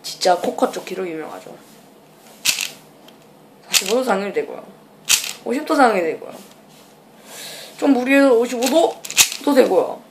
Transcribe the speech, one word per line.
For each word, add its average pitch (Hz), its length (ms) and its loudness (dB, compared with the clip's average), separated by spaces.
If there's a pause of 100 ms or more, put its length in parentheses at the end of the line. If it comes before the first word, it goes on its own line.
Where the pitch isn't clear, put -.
진짜 - 340 0
코컷 247 360 -2
좋기로 185 360 -8
유명하죠. 160 480 -12 (2000)
사십오 202 260 0
도 254 100 0
상일 202 280 -2
되고요. - 300 -6 (800)
오십 277 200 -4
도 302 120 0
상일 220 260 4
되고요. 156 300 -6 (1500)
좀 285 140 4
무리해서 262 420 4
오십오 240 320 0 (720)
도도 285 160 0
되고요. 190 560 2